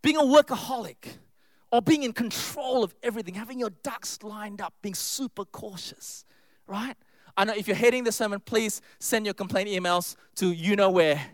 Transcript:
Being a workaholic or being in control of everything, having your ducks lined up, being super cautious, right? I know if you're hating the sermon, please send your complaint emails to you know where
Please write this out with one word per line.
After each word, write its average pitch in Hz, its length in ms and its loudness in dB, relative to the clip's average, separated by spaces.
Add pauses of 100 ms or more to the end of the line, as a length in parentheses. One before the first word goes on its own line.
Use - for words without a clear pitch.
Being 302 140 4
a 302 60 4
workaholic 262 840 4 (640)
or 233 100 6
being 294 220 4
in 233 100 -2
control 254 720 -2
of 180 100 -4 (100)
everything, 208 320 -6
having 240 240 -10
your 226 100 -2 (140)
ducks - 400 -8
lined 208 380 -12
up, - 200 -10
being 196 140 -8
super - 500 -6
cautious, - 800 -14 (400)
right? 220 300 -8 (420)
I 196 80 4
know 214 80 -2
if 202 140 -4
you're 196 100 0
hating 240 260 4
the 226 80 2
sermon, 202 280 -2
please 220 420 -2 (180)
send 220 260 -2
your 196 100 -2
complaint 196 340 -2
emails 175 460 0 (200)
to 185 160 2
you 170 240 0
know 196 140 6
where 156 300 6 (140)